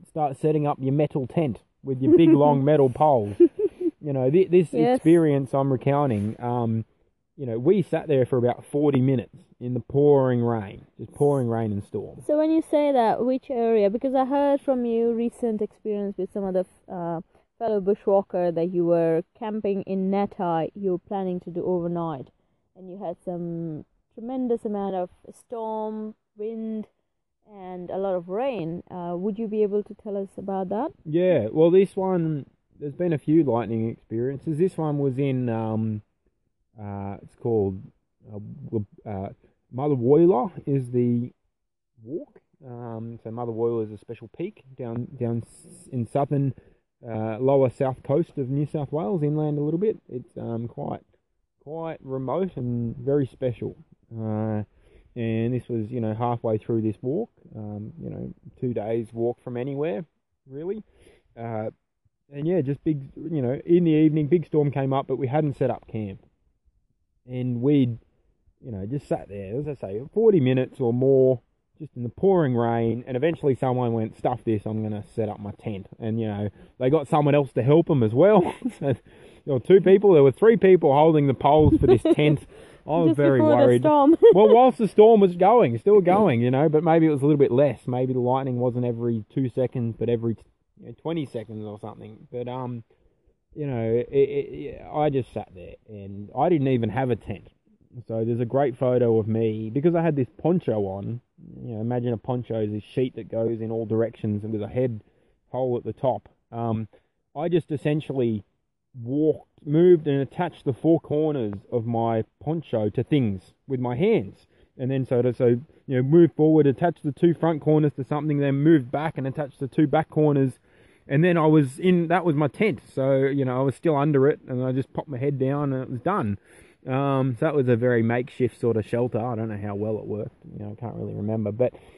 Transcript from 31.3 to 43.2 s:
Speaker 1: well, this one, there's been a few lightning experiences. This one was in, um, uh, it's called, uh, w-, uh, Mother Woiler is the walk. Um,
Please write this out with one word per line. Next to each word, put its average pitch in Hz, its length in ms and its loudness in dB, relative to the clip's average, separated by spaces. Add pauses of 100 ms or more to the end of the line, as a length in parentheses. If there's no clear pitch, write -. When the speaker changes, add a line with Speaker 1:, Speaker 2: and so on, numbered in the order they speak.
Speaker 1:
well, 160 200 4
this 190 260 4
one, 170 480 -2 (340)
there's 143 160 -10
been 180 180 -2
a 147 40 -2
few 156 260 2
lightning 113 460 -2
experiences. 131 680 -6
This 185 200 0
one 151 220 -2
was 139 180 -2
in, 131 320 -2
um, 110 520 -4 (760)
uh, 101 440 -12
it's - 140 -20
called, 101 460 -2 (480)
uh, 107 100 -16 (260)
w-, 110 200 -6 (200)
uh, 98 240 -10 (420)
Mother 139 240 -4
Woiler 170 560 4 (140)
is 135 260 -2
the 123 400 0 (720)
walk. 151 380 -14 (260)
Um, 117 560 -14